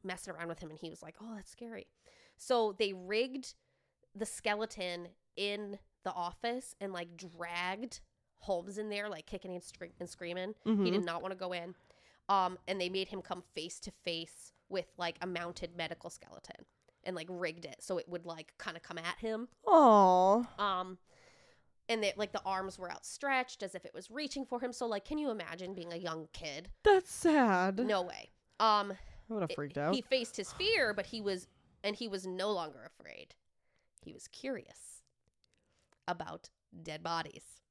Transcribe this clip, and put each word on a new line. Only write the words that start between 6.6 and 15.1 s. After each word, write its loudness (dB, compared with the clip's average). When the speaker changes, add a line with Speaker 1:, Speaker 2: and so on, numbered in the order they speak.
Speaker 1:
and, -6
like, -8
dragged -6
Holmes -4
in -4
there, -4
like, -10
kicking -8
and -8
scre-, -16
and -8
screaming. -8
He 0
did 4
Speaker 2:
Mm-hmm. 4
Speaker 1:
not -4
wanna -6
go -4
in. -8
Um, 4
and 0
they 0
made -2
him -8
come -6
face -8
to -12
face -10
with, -4
like, -4